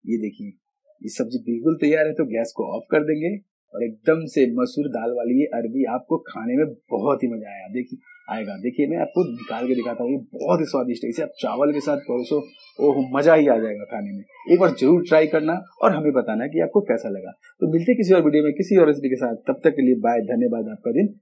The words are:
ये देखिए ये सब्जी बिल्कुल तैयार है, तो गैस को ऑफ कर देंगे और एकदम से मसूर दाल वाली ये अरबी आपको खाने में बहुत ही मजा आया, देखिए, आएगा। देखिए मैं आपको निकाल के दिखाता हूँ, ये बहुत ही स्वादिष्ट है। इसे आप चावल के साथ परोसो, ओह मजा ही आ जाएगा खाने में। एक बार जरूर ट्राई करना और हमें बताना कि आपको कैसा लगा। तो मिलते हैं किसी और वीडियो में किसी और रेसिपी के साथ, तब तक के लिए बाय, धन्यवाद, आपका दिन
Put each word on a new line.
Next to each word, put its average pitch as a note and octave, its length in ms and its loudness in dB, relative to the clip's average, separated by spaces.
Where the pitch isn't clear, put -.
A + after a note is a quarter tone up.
ये A2+ 140 -2
देखिए G#2 300 -8
ये - 600 -20
सब्जी A#3+ 340 -6
बिल्कुल B2 360 0
तैयार D#3 260 2
है, D#3 60 -2
तो D#3 160 -2
गैस A2+ 280 -2
को G#2+ 200 -6
ऑफ A#2 140 -10
कर D#3 140 4
देंगे D#3 320 -2
और G#2+ 100 -4
एकदम D#3+ 420 0
से C3+ 280 2
मसूर B2+ 360 -2
दाल A#2 260 -4
वाली A#2+ 240 0
ये D3 40 2
अरबी A#2 360 -2
आपको B2+ 340 -4
खाने A#2+ 320 -6
में D#3 100 2
बहुत B2 320 0
ही B2 60 -2
मजा G#2+ 220 -8
आया, F#2+ 180 -16
देखिए, A#2+ 300 -8
आएगा। G#2 260 -8
देखिए A#2+ 300 -2
मैं D#3+ 120 -4
आपको - 320 -2
निकाल A#2 380 -8
के B2+ 60 0
दिखाता A#2 300 -4
हूँ, B2 80 -2
ये C3+ 60 -2
बहुत E3 260 0
ही D3+ 60 -2
स्वादिष्ट B2 380 -4
है। A#2+ 60 -4
इसे D#3 120 -6
आप C#3+ 180 -8
चावल C3 320 0
के D3 80 -2
साथ C#3+ 280 -4
परोसो, B2+ 320 -2
ओह C#3 220 4
मजा D3+ 200 6
ही D3 140 6
आ A#2+ 100 6
जाएगा G#2 280 -4
खाने G#2 260 -8
में। G2+ 120 -12
एक F3 100 6
बार E3 140 4
जरूर E3 340 4
ट्राई D#3 200 6
करना D#3+ 260 0
और F#3+ 100 6
हमें D3+ 200 0
बताना A2+ 340 -2
कि D#3 140 -2
आपको F3 220 2
कैसा A#2 260 -2
लगा। G2 240 -10
तो D#3 120 2
मिलते E3+ 200 2
हैं G#3 40 4
किसी F#3+ 180 4
और E3 100 6
वीडियो D3+ 200 4
में D3 100 0
किसी F#3+ 220 0
और E3 100 8
रेसिपी C#3 220 0
के B2+ 80 0
साथ, A#2 200 -4
तब C3+ 160 -2
तक D#3+ 120 4
के C3+ 60 0
लिए B2+ 180 4
बाय, A#2 260 2
धन्यवाद, A#2 420 -2
आपका A2+ 240 -6
दिन G3+ 300 0